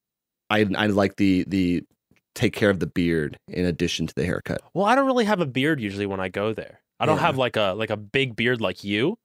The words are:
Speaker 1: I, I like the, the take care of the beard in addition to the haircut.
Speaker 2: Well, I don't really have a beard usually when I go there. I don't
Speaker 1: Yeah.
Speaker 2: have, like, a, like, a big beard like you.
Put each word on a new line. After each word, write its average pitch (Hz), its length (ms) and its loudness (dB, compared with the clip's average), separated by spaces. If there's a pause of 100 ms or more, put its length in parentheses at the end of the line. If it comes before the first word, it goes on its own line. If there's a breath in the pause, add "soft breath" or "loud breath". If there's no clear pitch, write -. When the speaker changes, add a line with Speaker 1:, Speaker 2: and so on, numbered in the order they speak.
(500)
Speaker 1:
I, 107 180 4 (100)
I 107 100 2
like 98 280 2
the, 95 320 4
the 87 360 0 (520)
take 104 180 0
care 104 160 2
of 98 100 2
the 82 80 -2
beard 80 500 -2 (100)
in 90 180 -2
addition 85 420 -2
to - 60 -14
the 76 120 -2
haircut. - 360 -4 (120)
Speaker 2:
Well, 185 120 0
I 226 100 4
don't 277 120 2
really 247 180 2
have 202 140 2
a 170 60 0
beard 135 340 0
usually 101 260 -4
when 98 140 -4
I 95 80 -4
go 101 260 -2
there. - 280 -12 (180)
I 120 60 0
don't 151 120 4
Speaker 1:
Yeah. 139 60 -4
Speaker 2:
have, 156 140 0
like, 123 180 0
a, 101 220 2
like, 110 120 -4
a 104 80 -2
big 117 380 -2
beard 120 260 0
like 92 220 -4
you. 107 420 0